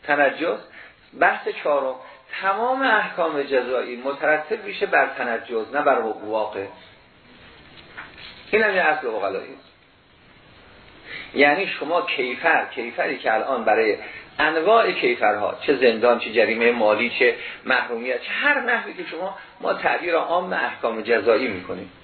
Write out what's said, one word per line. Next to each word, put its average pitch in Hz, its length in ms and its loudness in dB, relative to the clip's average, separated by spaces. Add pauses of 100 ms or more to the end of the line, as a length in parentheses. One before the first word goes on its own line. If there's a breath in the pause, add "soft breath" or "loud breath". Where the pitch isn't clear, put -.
تنجس. 147 560 2 (600 loud breath)
بحث 202 280 2 (140)
چهارم، 135 320 0 (480 loud breath)
تمام 233 400 0
احکام 180 600 0
جزایی 123 540 -2
مترتب 151 680 -2
می‌شه 196 220 -4
بر 160 200 2 (120)
تنجس، 117 560 -4
نه 147 80 0
بر 135 160 4 (260)
واقع. 104 400 -4 (1900)
این 214 120 4
هم 208 120 2
یه 185 80 2
اصل 151 240 0
عقلایی 98 480 -4
است. - 160 -20 (1600 loud breath)
یعنی 147 320 4
شما 156 360 -2
کیفر، 127 720 0
کیفری 127 440 -4
که 123 160 0
الان 113 300 -2
برای 110 320 4 (420 loud breath)
انواع 165 540 4
کیفرها، 107 760 0
چه 143 100 4
زندان، 120 420 4
چه 113 140 -6
جریمهٔ 113 400 4
مالی، 110 460 2
چه 123 160 4 (300 loud breath)
محرومیت، 123 580 -2
چه - 80 -12
هر 285 300 0
نحوی 226 340 -4
که 180 160 -10
شما، 175 280 -8 (220 loud breath)
ما 175 140 -2
تعبیر 170 400 0
عام 175 380 0
احکام 120 480 -2
جزایی 117 480 2
می‌کنیم. 92 440 -10 (120)